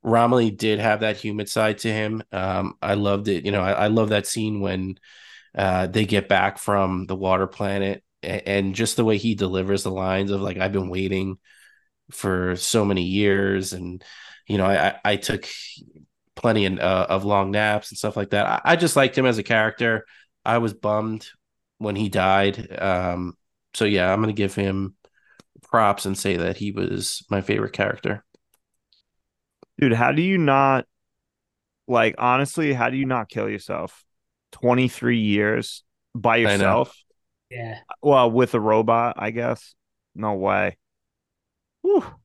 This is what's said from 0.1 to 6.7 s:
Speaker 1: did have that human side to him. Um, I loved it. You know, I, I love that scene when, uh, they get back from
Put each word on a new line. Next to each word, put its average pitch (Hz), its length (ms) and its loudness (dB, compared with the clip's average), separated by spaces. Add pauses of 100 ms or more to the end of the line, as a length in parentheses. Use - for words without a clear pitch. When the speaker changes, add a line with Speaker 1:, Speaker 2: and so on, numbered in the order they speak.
Speaker 1:
did 107 300 0
have 107 200 2
that 110 180 0
human 104 280 -6
side 107 320 0
to 113 140 -2
him. 107 300 -4 (100)
Um, 95 500 -2
I 101 120 0
loved 101 340 0
it. 90 160 -2
You 101 80 -2
know, 98 100 0
I, 95 100 0
I 104 160 0
love 110 220 2
that 101 160 0
scene 107 340 -4
when, 95 380 -4 (560)
uh, 92 340 -2
they 104 180 0
get 98 220 0
back 98 300 2
from 95 480 0